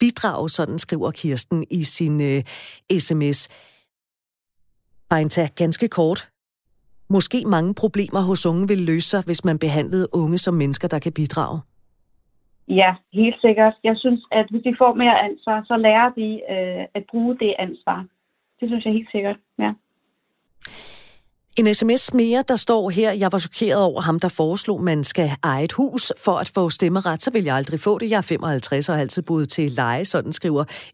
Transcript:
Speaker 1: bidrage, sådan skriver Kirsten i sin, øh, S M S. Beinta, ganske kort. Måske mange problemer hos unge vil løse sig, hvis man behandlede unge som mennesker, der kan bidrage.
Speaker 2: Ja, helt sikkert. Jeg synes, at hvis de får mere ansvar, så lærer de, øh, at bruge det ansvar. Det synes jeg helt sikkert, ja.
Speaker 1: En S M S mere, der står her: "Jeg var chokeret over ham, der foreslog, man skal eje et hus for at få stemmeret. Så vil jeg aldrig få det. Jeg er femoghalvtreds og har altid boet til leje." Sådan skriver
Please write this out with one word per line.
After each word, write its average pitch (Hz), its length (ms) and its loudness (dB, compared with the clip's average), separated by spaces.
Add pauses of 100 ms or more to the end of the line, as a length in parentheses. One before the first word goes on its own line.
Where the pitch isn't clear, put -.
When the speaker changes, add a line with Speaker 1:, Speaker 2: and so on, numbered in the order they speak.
Speaker 1:
bidrage, 214 500 0
sådan 156 280 -2
skriver 156 320 -4
Kirsten 156 600 -4
i 170 140 -2
sin, 151 360 0
øh, 139 220 0 (560)
S 160 160 0
M 156 80 0 (100)
S. - 160 -2 (1600)
Beinta, 156 460 0
ganske 170 320 0
kort. 170 400 0 (840)
Måske 196 360 2
mange 180 280 2
problemer 202 460 -2
hos 185 260 0
unge 175 220 0
vil 202 100 2
løse 165 300 0
sig, 196 180 0
hvis - 180 -2
man 156 140 2
behandlede 156 540 0
unge 170 260 0
som 180 160 0
mennesker, 143 340 0
der 156 100 -2
kan 147 140 -4
bidrage. 151 480 -4 (1080)
Speaker 2:
Ja, 185 260 4 (180)
helt 226 280 2
sikkert. 220 340 6 (100)
Jeg 220 140 2
synes, 247 220 2 (120)
at 220 180 2
hvis 233 120 -4
de 247 160 0
får 247 160 6
mere 233 260 4
ansvar, 214 440 -2
så 240 120 0
lærer 226 340 6
de, 226 180 -4 (260)
øh, 185 300 -4 (100)
at 208 160 -6
bruge 233 280 -2
det 208 200 0
ansvar. 180 480 -6 (540)
Det 240 80 -2
synes 226 160 -2
jeg 220 80 0
helt 220 180 -2
sikkert, 202 260 -4 (220)
ja. 208 140 -2 (1800)
Speaker 1:
En 214 180 4
S 226 100 0
M 226 120 4
S - 180 0
mere, 240 340 2
der 247 80 2
står 208 340 0
her: 214 220 2
"Jeg 190 200 0
var 196 60 0
chokeret 196 460 0
over 160 160 0
ham, 160 200 0
der 185 80 0
foreslog, 170 540 -2
man 156 220 0
skal 156 260 0 (140)
eje 143 200 0
et 165 80 -4
hus - 400 -2 (120)
for 196 80 2
at 170 220 -2
få 175 160 2
stemmeret. 180 520 0
Så 269 80 -2
vil 214 140 0
jeg 135 120 0
aldrig 139 240 -2
få 208 180 0
det. 226 120 -4
Jeg 220 60 2
er 190 60 0
femoghalvtreds 143 640 -2
og 170 60 0
har 151 60 0
altid 139 220 -4
boet 156 260 0
til 147 220 -2
leje." 127 340 -2
Sådan 156 280 -2
skriver 151 320 -2 (300)